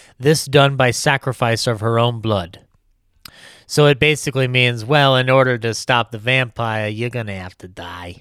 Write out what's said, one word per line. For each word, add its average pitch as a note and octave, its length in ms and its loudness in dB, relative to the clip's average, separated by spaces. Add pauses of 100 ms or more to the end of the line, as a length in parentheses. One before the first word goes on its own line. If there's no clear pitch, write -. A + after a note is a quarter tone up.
(180)
This D3 280 0
done C#3 300 4
by B2+ 140 2
sacrifice B2 760 -2
of A2+ 140 -2
her A#2 180 0
own A#2 220 0
blood." G#2 400 -4 (1080)
So D3 200 2
it C#3+ 140 2
basically C#3 480 0
means, B2 360 2
well, C#3 300 4
in B2+ 160 4
order C3 280 4
to A2 160 -4
stop A#2+ 360 -2
the A#2 80 -10
vampire, A2+ 720 -2
you're A2 220 -6
gonna G#2+ 280 -8
have F#2 200 -14
to F#2+ 100 -20
die. F2 520 -16